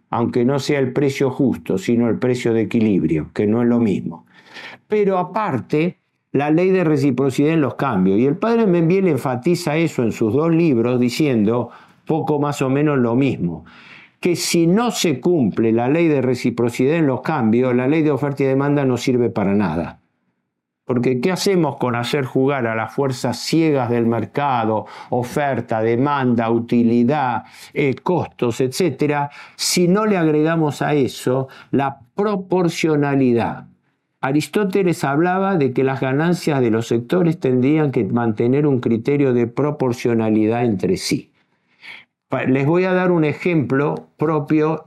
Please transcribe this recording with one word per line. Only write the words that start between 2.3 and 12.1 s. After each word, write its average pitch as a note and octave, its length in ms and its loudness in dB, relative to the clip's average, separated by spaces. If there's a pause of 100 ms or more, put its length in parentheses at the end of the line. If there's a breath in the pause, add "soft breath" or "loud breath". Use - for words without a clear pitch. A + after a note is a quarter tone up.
de A2 80 0
equilibrio, F#2 720 0
que G#2+ 140 0
no A#2 160 0
es A#2+ 40 2
lo A#2+ 120 2
mismo. F2+ 480 -4 (600 loud breath)
Pero G3+ 300 2
aparte, F3+ 800 -2 (340)
la C#3+ 200 0
ley F3+ 180 4
de F#3 140 2
reciprocidad C#3+ 680 2
en D#3+ 100 2
los C3 140 -2
cambios. G2 440 2
Y C3 80 2
el E3+ 100 0
padre A3+ 300 2
Membiel F3 400 2
enfatiza D3 720 0
eso D#3 260 0
en G#2+ 80 0
sus A2 220 0
dos D#3+ 180 2
libros, B2+ 480 2
diciendo A#2+ 680 0 (360 loud breath)
poco D3+ 340 -2